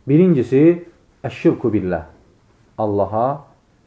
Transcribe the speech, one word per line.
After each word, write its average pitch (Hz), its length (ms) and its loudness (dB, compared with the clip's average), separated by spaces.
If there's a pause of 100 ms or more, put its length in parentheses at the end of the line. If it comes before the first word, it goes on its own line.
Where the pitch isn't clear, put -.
Birincisi, 143 560 2 (640)
əşşirku 131 480 -2
billah, 90 340 -4 (720)
Allaha 110 680 -2 (420)